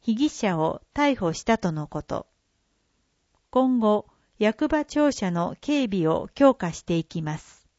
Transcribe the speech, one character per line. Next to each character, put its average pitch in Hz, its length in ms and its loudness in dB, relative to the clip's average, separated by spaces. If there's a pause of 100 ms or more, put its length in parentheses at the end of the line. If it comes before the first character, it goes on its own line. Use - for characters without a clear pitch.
被 226 140 -2
疑 285 160 0
者 185 280 -2
を 156 220 -2 (140)
逮 285 220 2
捕 170 160 -2
し - 120 -10
た 226 140 2
と 175 140 -2
の 151 140 -6
こ 147 160 -8
と。 - 240 -8 (1200)
今 254 280 2
後、 214 280 2 (320)
役 220 280 0
場 202 200 0
庁 294 260 2
舎 185 180 -4
の 170 300 -2
警 285 240 0
備 190 220 0
を 160 280 0
強 269 200 6
化 170 180 -4
し - 80 -12
て 170 160 -2
い 165 80 -2
き - 160 -8
ま 156 160 -6
す。 - 320 -18 (100)